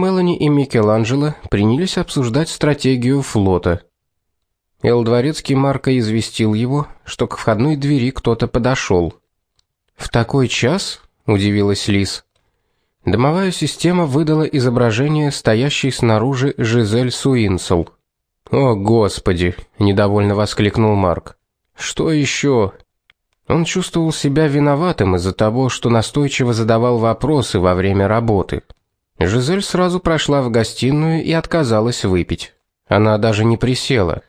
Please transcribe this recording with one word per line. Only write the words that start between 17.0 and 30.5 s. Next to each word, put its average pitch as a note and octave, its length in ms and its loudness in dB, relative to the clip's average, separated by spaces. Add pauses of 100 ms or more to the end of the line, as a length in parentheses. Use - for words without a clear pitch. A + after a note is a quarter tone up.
Суинсел. G2 800 0 (600)
"О, C3 240 2
Господи!" G2 800 0 (240)
недовольно G2+ 560 2
воскликнул G#2+ 600 0
Марк. F2+ 420 -2 (400)
"Что - 340 -4
еще?" C3+ 640 0 (760)
Он D#3 160 2
чувствовал E3 480 -2
себя D3 340 0
виноватым C#3+ 680 2
из-за F2+ 160 -2
того, A#2 360 0
что A#2+ 220 -2
настойчиво B2 640 0
задавал A#2 440 2
вопросы A2+ 600 0
во F2+ 160 4
время G2 340 2
работы. A2 540 0 (560)
Жизель B2+ 440 0
сразу F3+ 380 -2
прошла C#3+ 400 0
в B2 100 -2